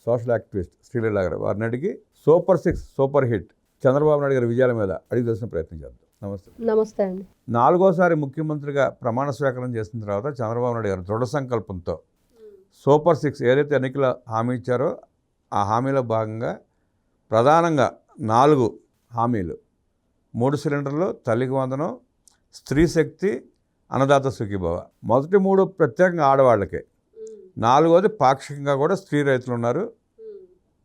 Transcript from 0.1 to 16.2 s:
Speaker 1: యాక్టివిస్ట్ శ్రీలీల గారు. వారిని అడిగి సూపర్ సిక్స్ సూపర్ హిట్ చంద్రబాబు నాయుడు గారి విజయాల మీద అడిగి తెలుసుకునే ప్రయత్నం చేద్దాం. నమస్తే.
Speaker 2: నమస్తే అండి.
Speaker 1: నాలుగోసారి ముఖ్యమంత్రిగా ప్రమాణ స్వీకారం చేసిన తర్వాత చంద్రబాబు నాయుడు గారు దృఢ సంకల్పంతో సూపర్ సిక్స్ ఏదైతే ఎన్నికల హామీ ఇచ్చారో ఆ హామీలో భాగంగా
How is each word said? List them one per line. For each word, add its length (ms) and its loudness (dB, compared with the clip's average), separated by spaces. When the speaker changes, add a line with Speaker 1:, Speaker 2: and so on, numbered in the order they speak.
Speaker 1:
యాక్టివిస్ట్ 420 -4
శ్రీలీల 340 -2
గారు. 180 -2
వారిని 280 -4
అడిగి 320 -6
సూపర్ 340 4
సిక్స్ 240 -2
సూపర్ 280 2
హిట్ 220 -2
చంద్రబాబు 380 2
నాయుడు 120 0
గారి 120 0
విజయాల 260 2
మీద 200 -2
అడిగి 340 -6
తెలుసుకునే 240 -6
ప్రయత్నం 300 -8
చేద్దాం. 500 -16
నమస్తే. 360 -12
Speaker 2:
నమస్తే 380 0
అండి. 200 -6
Speaker 1:
నాలుగోసారి 680 4
ముఖ్యమంత్రిగా 720 -2
ప్రమాణ 400 -4
స్వీకారం 460 -4
చేసిన 240 -8
తర్వాత 260 -4
చంద్రబాబు 480 -4
నాయుడు 140 -4
గారు 140 -4
దృఢ 220 -4
సంకల్పంతో 760 -6
సూపర్ 320 4
సిక్స్ 260 -4
ఏదైతే 320 2
ఎన్నికల 400 -2
హామీ 260 -2
ఇచ్చారో 420 -4
ఆ 100 0
హామీలో 380 -2
భాగంగా 560 -4